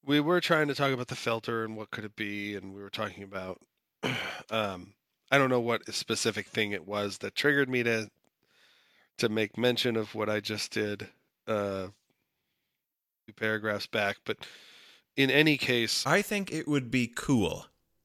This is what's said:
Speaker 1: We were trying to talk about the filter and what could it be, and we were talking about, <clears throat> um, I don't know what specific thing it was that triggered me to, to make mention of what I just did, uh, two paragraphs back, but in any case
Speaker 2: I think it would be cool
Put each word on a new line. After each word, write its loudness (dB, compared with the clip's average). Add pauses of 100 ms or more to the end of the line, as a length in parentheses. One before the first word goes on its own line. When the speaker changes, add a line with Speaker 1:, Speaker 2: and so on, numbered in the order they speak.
Speaker 1:
We 6
were 4
trying 4
to -2
talk 2
about -4
the -6
filter -2
and -6
what -12
could -8
it -14
be, -4
and -10
we -14
were -14
talking -6
about, -8 (440)
<clears throat> -6
um, -2 (380)
I 6
don't 6
know 4
what -2
specific -2
thing 0
it -6
was -2
that -8
triggered 4
me 2
to, 0 (1080)
to 2
make 0
mention 2
of -4
what -2
I 0
just -6
did, -4 (400)
uh, -2 (1400)
two -20
paragraphs -2
back, 0
but -4 (760)
in 4
any 6
case 2
Speaker 2:
I 4
think -4
it -4
would 0
be 2
cool 0 (400)